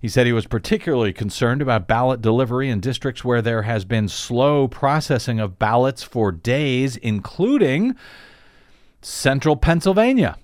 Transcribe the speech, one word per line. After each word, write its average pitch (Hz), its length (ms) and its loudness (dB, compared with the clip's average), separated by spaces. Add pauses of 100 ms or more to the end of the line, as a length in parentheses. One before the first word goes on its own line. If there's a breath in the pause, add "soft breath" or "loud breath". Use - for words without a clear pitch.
He 123 80 -4
said 127 160 2
he 120 80 2
was 113 140 0
particularly 123 640 0
concerned 117 480 -2
about 120 260 0
ballot 120 360 0
delivery 123 480 2
in 107 100 0
districts 127 420 -6
where 120 200 2
there 113 200 0
has 107 220 -2
been 107 240 0
slow 135 580 0
processing 135 760 -2
of 101 180 -6
ballots 120 440 0
for 107 300 -2
days, 127 640 -2
including 175 960 0 (1120 loud breath)
central 143 480 0
Pennsylvania 185 880 2